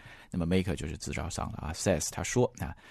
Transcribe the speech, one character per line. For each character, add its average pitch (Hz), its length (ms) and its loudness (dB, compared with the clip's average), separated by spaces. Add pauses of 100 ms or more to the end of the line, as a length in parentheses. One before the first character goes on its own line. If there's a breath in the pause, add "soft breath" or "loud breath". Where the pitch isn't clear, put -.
(300 loud breath)
那 90 100 -2
么 82 80 0
maker 90 260 4
就 71 140 -4
是 80 100 -4
制 - 140 -6
造 80 180 -2
商 - 220 -4
了 - 60 -10
啊， 78 160 -6
says， 85 380 4
他 85 120 -4
说， 123 260 4 (100)
啊， - 140 -6 (180 loud breath)